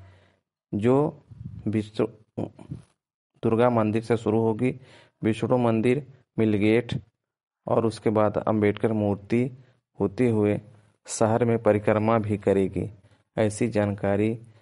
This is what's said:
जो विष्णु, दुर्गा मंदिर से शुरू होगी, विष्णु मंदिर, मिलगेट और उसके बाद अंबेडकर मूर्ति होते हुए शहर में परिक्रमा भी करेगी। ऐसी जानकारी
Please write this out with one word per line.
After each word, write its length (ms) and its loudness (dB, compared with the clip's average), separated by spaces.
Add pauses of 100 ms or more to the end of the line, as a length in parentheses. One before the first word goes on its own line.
(720)
जो 500 0 (440)
विष्णु, 400 -4 (1400)
दुर्गा 260 2
मंदिर 340 0
से 140 0
शुरू 220 0
होगी, 400 -2 (440)
विष्णु 340 0
मंदिर, 560 0 (260)
मिलगेट 600 2 (680)
और 180 2
उसके 240 -2
बाद 280 2
अंबेडकर 560 0
मूर्ति 580 -2 (480)
होते 300 0
हुए 320 0 (460)
शहर 380 0
में 180 0
परिक्रमा 560 2
भी 180 -2
करेगी। 540 0 (460)
ऐसी 300 0
जानकारी 760 -2 (200)